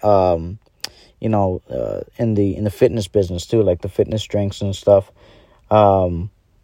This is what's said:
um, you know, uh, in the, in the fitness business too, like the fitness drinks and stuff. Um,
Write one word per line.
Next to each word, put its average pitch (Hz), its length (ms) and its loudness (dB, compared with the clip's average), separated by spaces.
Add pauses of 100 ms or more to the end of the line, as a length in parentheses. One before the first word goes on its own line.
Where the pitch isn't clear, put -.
um, 92 560 2 (640)
you - 80 -4
know, 98 420 -2
uh, 53 300 -6 (160)
in 110 180 -2
the, 101 220 0
in 107 80 -4
the 104 60 -4
fitness 113 360 0
business 90 400 -2
too, 113 160 2
like 90 200 0
the 98 60 -6
fitness 107 360 -4
drinks 101 360 -6
and 98 140 -6
stuff. 98 380 2 (580)
Um, 95 600 2 (340)